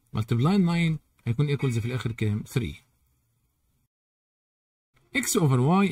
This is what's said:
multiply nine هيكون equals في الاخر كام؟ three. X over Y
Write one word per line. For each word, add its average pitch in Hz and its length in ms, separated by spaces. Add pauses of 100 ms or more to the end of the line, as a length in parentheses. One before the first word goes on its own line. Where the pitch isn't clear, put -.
(160)
multiply 127 420
nine 170 400 (280)
هيكون 143 300
equals 123 220
في 110 80
الاخر 123 260
كام؟ 107 320
three. 92 300 (2500)
X 254 200
over 139 220
Y 180 340